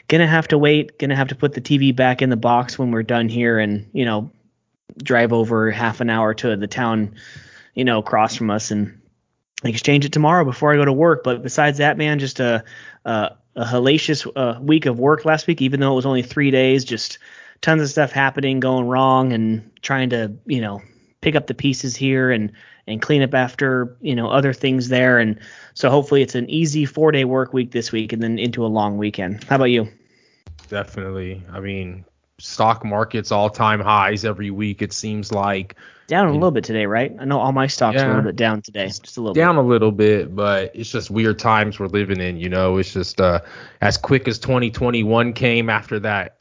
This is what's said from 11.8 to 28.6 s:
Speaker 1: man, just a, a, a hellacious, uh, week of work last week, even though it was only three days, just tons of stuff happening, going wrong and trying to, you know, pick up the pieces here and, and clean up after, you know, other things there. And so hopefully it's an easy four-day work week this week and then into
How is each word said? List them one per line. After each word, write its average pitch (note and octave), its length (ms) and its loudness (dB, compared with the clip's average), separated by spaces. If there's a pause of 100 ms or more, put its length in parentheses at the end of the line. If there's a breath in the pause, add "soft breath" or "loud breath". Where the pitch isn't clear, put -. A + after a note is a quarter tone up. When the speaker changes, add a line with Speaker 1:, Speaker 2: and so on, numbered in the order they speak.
Speaker 1:
man, D3+ 220 0
just C#3 200 -6
a, A#2 260 0 (420 loud breath)
a, A2 240 -2 (260)
a A#2 80 -4
hellacious, C3+ 720 0
uh, B2 240 -2
week D3+ 240 2
of B2 140 0
work D3 260 4
last D#3 220 0
week, D#3+ 160 0
even C3+ 180 0
though C#3 120 2
it C3 40 2
was C3 80 0
only C3 160 0
three C#3 300 0
days, C3 340 4
just - 340 -8 (440 loud breath)
tons D#3+ 180 4
of D3 80 0
stuff C#3+ 240 0
happening, C3+ 480 0
going C3 260 0
wrong C3 460 2
and A2 380 -2 (100)
trying C3 300 -2
to, A2 240 -2 (100)
you C3 160 -4
know, G2+ 220 -6 (400 soft breath)
pick D#3 120 2
up D3 120 0
the B2 80 -6
pieces C3 420 -4
here C3 340 0
and, G#2+ 220 -2 (340 loud breath)
and A2 140 -8
clean D3 220 2
up C3 100 -2
after, B2+ 720 -2
you C3+ 120 -4
know, A2+ 140 -2
other C#3 240 0
things C3 380 -2
there. B2+ 280 4
And A2 200 0 (340 loud breath)
so - 160 0
hopefully C#3 320 4
it's B2+ 140 0
an A#2+ 160 -4
easy D#3 340 0
four-day D3+ 400 2
work B2+ 300 -2
week B2 160 -2
this A#2 200 -6
week A2 220 -4
and A2+ 100 -4
then A2+ 160 -2
into A#2 280 -2